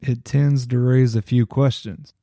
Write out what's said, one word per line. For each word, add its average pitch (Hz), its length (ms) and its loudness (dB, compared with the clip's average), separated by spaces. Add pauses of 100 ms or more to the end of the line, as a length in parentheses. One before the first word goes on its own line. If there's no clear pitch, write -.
it 123 240 -4
tends 139 420 0
to 123 100 -2
raise 123 380 2
a 110 60 0
few 123 240 0
questions. 131 760 -4